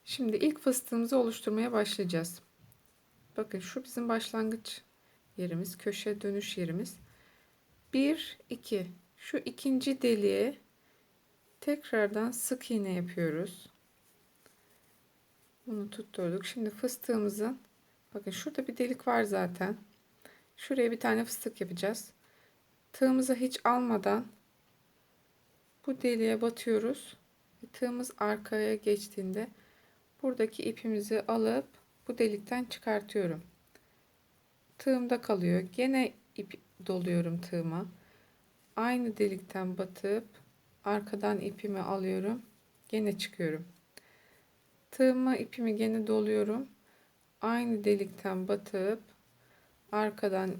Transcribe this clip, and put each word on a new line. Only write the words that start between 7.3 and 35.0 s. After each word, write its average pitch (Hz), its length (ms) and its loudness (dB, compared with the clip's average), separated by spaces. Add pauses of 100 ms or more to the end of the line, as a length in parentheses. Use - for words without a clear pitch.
Bir, 285 460 2 (120)
iki. 208 360 -4 (300)
Şu - 200 -8
ikinci 262 680 0
deliğe 208 560 4 (1000)
tekrardan 226 720 2
sık - 400 -4
iğne 202 220 0
yapıyoruz. 175 760 -2 (2000)
Bunu 208 240 -4
tutturduk. 185 560 -4
Şimdi 220 240 -4
fıstığımızın, 220 880 -2 (540)
bakın 202 160 -8
şurada 277 360 -4
bir 233 100 -8
delik 254 320 -2
var 233 140 6
zaten. 190 540 0 (800)
Şuraya 247 340 2
bir 233 100 -4
tane 226 240 2
fıstık - 360 -6
yapacağız. 190 500 -4 (840)
Tığımıza 262 420 4
hiç 254 320 -2
almadan 226 600 2 (1600)
bu 262 160 -4
deliğe 226 380 2
batıyoruz. 233 760 0 (460)
Ve 247 100 -16
tığımız 247 460 -4
arkaya 214 560 0
geçtiğinde 208 760 -2 (760)
buradaki 247 400 0
ipimizi 220 600 0
alıp 226 580 2 (280)
bu 240 100 -6
delikten 226 460 0
çıkartıyorum. 208 800 -2 (1400)
Tığımda 247 420 2